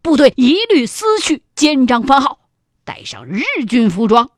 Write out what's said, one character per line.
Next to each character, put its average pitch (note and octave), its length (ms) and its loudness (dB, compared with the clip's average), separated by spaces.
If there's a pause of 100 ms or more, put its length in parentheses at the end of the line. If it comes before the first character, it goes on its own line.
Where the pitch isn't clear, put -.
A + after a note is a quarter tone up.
部 D#4+ 160 0
队 C#4 200 6
一 D4 280 2
律 F4 220 0
撕 A4 340 -2
去 - 220 -4 (120)
肩 D4 320 2
章 A#3 180 0
番 C4+ 180 2
号， - 260 -8 (360)
带 - 200 -16
上 A2+ 220 -18
日 F#3+ 160 -6 (260)
军 A3+ 220 2
服 G3+ 160 -4
装 A#3 320 2